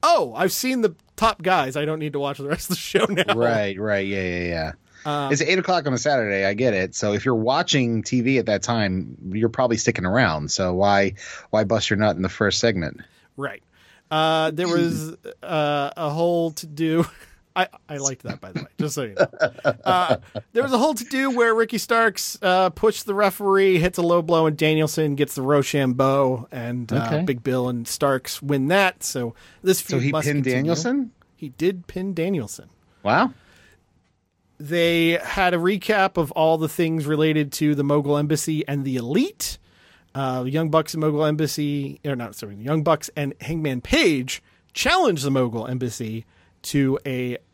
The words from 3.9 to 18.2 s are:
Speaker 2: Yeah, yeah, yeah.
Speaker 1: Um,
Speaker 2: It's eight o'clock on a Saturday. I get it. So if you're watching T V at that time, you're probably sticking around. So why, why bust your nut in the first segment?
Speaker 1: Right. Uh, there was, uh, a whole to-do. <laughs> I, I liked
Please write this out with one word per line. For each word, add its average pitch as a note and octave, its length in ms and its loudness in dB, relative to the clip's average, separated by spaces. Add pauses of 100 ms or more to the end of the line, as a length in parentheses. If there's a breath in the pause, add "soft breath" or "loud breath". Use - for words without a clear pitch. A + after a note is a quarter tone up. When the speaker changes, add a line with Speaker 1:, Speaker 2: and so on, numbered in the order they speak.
Speaker 2:
Yeah, G2 180 -2
yeah, F2 220 -2
yeah. D#2+ 260 -2 (340 loud breath)
Speaker 1:
Um, D3 260 -2
Speaker 2:
It's C#3+ 100 2
eight F3 180 2
o'clock F3 280 0
on C3+ 60 0
a B2 40 0
Saturday. A2+ 480 0
I G2+ 100 0
get A#2+ 180 2
it. F#2+ 220 -2
So G#2 180 -2
if G2+ 100 -2
you're C3 120 2
watching A#2+ 680 0
T B2+ 180 0
V C3 180 2
at A2 80 -2
that G2+ 160 0
time, F#2+ 520 -2 (160)
you're A2 180 0
probably A#2 280 0
sticking F#2+ 280 0
around. F2 460 0
So F2+ 220 0
why, G2 400 2 (380 loud breath)
why A2 140 2
bust G#2 240 0
your G#2 80 2
nut G#2+ 180 2
in F#2 80 -4
the F#2 60 -2
first G2+ 300 0
segment? G2+ 400 -2 (380 soft breath)
Speaker 1:
Right. C3+ 240 -10 (500 soft breath)
Uh, D#3+ 400 2
there E3+ 160 -2
was, E3+ 480 0 (260)
uh, D3 560 -2
a D#3+ 140 -4
whole E3 400 0
to-do. D#3+ 600 0
<laughs> - 440 -18
I, F#3 120 2 (220)
I D3+ 80 -10
liked C#3 260 -6